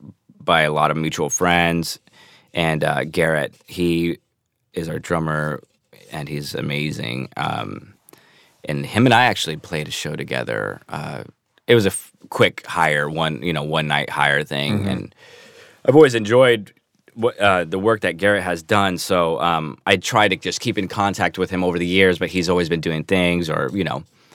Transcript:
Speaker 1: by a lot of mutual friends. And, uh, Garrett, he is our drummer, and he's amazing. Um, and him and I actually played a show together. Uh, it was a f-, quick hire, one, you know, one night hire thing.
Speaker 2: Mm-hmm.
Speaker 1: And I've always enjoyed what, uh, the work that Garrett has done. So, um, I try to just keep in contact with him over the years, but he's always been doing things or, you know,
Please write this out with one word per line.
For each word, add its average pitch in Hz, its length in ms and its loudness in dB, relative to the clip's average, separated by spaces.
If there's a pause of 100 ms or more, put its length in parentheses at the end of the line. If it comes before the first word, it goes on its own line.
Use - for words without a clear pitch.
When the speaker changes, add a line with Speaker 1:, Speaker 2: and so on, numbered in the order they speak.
(420)
Speaker 1:
by 82 220 2
a 76 100 0
lot 76 180 2
of 76 60 -2
mutual 78 320 -4
friends. 85 720 0 (540)
And, 80 300 -2
uh, 73 220 -2
Garrett, 80 500 -2 (100)
he 85 520 -2 (560)
is 85 160 -6
our 80 100 -6
drummer, 78 600 -4 (500)
and 76 160 -10
he's 73 260 -8
amazing. 71 840 -6
Um, - 560 -8 (720)
and 71 200 -6
him 110 220 2
and 120 60 6
I 120 140 6
actually 87 280 -2
played 78 320 -8
a - 40 -12
show 78 260 -8
together. 57 720 -6
Uh, 76 340 -10 (440)
it 120 80 8
was 107 100 6
a 95 100 0
f-, - 160 -12 (180)
quick - 380 0
hire, 76 420 0
one, 78 320 -2
you 85 120 -2
know, 73 100 -4
one 78 240 -2
night 73 220 -2
hire 73 340 0
thing. 71 360 -2
Speaker 2:
Mm-hmm. 57 100 -4
Speaker 1:
And 55 260 -6 (680)
I've 127 100 4
always 147 180 8
enjoyed 117 600 4 (420)
what, 117 240 -2
uh, 95 240 4
the 82 140 -4
work 107 240 0
that 85 160 -2
Garrett 98 260 2
has 87 200 -4
done. 98 340 2
So, 85 420 0
um, 80 460 -2
I 98 120 4
try 107 300 2
to 95 80 0
just 87 260 -8
keep - 180 -4
in 95 80 -4
contact 98 500 -2
with 92 140 -2
him 90 120 -2
over 87 140 0
the 87 80 -2
years, 90 340 4
but 90 100 -2
he's 90 200 -2
always 87 200 2
been 82 120 -2
doing 80 220 -2
things 87 480 0
or, 76 200 -2
you 95 120 -2
know, 73 200 -6 (320)